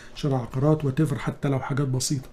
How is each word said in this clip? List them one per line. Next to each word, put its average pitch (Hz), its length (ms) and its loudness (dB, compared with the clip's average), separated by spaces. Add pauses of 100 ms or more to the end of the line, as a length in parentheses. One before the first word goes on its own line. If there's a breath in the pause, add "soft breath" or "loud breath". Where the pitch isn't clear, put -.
(140 loud breath)
شراء 135 260 0
عقارات، 147 420 2
whatever، 139 320 2
حتى - 340 -4
لو 135 100 2
حاجات 135 300 0
بسيطة. 127 440 -2